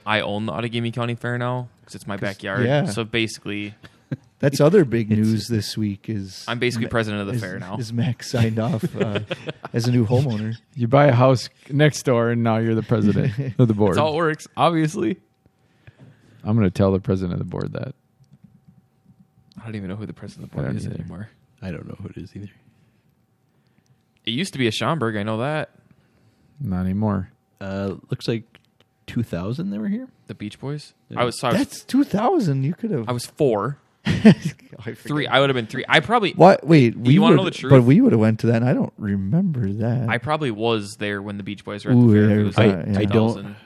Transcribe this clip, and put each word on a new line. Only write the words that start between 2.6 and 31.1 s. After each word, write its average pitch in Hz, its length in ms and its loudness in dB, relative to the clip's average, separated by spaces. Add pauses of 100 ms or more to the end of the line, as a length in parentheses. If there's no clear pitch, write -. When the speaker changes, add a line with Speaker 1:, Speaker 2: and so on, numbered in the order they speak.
Speaker 2:
yeah. 143 200 2
Speaker 1:
So 113 180 -4
basically, 104 720 -6 (640)
Speaker 2:
That's 139 220 0
other 165 240 6
big 113 260 -2
Speaker 3:
It's 107 80 4
Speaker 2:
news 110 300 0
this 110 280 -4
week 104 320 -6
is 98 380 -10
Speaker 1:
I'm 120 120 -4
basically 120 260 -2
Speaker 2:
Ma-, - 60 -8
Speaker 1:
president 107 300 -2
of 101 60 -6
the 98 60 -4
Speaker 2:
is, 117 80 -4
Speaker 1:
fair 95 180 -10
now. 95 180 -10
Speaker 2:
is 113 140 -10
Mac 117 320 -4
signed 113 340 0
off, 113 260 -2 (120)
uh, 104 240 -4 (260)
Speaker 1:
<laughs> - 280 -12
Speaker 2:
as 117 140 -2
a 123 40 2
new 123 140 2
homeowner. 113 500 -2 (200)
Speaker 4:
You 120 120 -2
buy 143 200 4
a 139 60 4
house 127 360 4 (200)
next 147 340 2
door, 117 280 2
and 117 100 0
now 113 160 2
you're 113 180 0
the 110 80 0
president 104 500 2 (220)
Speaker 2:
<laughs> - 40 2
Speaker 4:
of 123 80 6
the 110 60 2
board. 101 220 2
Speaker 1:
That's - 40 2
how 151 140 0
it - 20 -4
works, 156 400 -2
obviously. 160 640 0 (1300)
Speaker 4:
I'm 107 120 0
gonna 107 140 4
tell 98 240 2
the 95 80 0
president 92 320 -2
of 92 60 -4
the 92 60 -6
board - 280 -8
that. - 200 -10 (1700)
Speaker 1:
I 110 40 -18
don't 110 100 -12
even 98 140 -10
know 98 80 -10
who 107 80 -10
the - 80 -12
president - 320 -18
of - 60 -20
the - 60 -20
Speaker 4:
I - 60 -4
Speaker 1:
board 65 100 -4
Speaker 4:
don't - 40 -4
Speaker 1:
is - 80 -8
Speaker 4:
either. - 160 -8
Speaker 1:
anymore. 92 280 -14 (320)
Speaker 3:
I 95 100 -10
don't - 160 -12
know - 140 -14
who 98 60 -12
it - 100 -18
is 85 160 -16
either. 101 160 -16 (1800)
Speaker 1:
It 110 60 -4
used 160 220 -4
to 139 60 -6
be 123 80 2
a 107 40 0
Schomburg, 113 480 -2
I 101 40 -2
know 110 160 -4
that. 147 320 -4 (880)
Speaker 4:
Not 92 200 -4
anymore. 98 500 -2 (280)
Speaker 3:
Uh, 98 360 -6 (140)
looks - 180 -8
like 117 320 -6 (460)
two - 180 -4
thousand 123 480 -8
they 202 60 -8
were 214 120 -6
here. 247 180 -6 (200)
Speaker 1:
The 107 80 -14
Beach 104 260 -14
Boys? 143 320 -12 (160)
Speaker 3:
Yeah. 117 120 -6